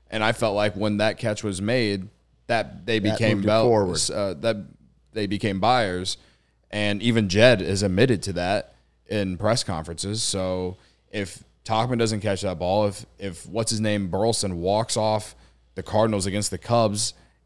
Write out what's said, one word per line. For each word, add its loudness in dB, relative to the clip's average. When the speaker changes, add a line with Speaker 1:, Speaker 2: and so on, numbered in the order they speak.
Speaker 1:
And -2
I 4
felt 0
like 2
when 0
that 0
catch -4
was -4
made, -2
that -2
they 2
Speaker 2:
That 2
Speaker 1:
became 4
Speaker 2:
moved 0
it 2
Speaker 1:
bel-, 4
Speaker 2:
forward. 2
Speaker 1:
uh, -2
that 0
they -2
became -2
buyers. 2
And -2
even 2
Jed 6
has -2
admitted 2
to -6
that -2
in -2
press 0
conferences. -6
So -4
if -8
Tauchman 0
doesn't 0
catch -2
that -4
ball, 2
if, -6
if -10
what's -4
his -2
name, 0
Burleson -2
walks 0
off 0
the -8
Cardinals 2
against -2
the -6
Cubs 0